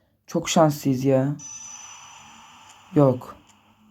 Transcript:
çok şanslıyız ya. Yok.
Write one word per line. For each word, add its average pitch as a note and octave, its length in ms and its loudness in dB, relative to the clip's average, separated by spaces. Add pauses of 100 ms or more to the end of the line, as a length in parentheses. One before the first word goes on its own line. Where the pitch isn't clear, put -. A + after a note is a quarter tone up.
(280)
çok D#3+ 220 -6
şanslıyız C#3+ 560 0
ya. C3+ 300 0 (1600)
Yok. B2+ 400 2 (560)